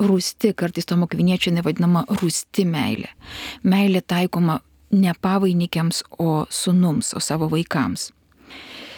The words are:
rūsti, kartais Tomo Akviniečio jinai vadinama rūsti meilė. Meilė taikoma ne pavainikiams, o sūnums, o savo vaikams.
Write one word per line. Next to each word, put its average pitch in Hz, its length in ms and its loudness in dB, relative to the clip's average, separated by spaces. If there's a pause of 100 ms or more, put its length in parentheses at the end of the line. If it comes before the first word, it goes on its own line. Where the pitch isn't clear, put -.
rūsti, 196 480 2
kartais 175 320 -4
Tomo 175 240 0
Akviniečio 180 400 0
jinai 170 160 0
vadinama 175 380 2 (100)
rūsti 180 560 -2
meilė. 120 400 -2 (560)
Meilė 190 400 2
taikoma 175 540 0 (340)
ne 190 240 4
pavainikiams, 175 840 0 (180)
o 160 320 0
sūnums, 180 640 2
o - 80 -6
savo 156 300 -2
vaikams. 143 560 -2 (880)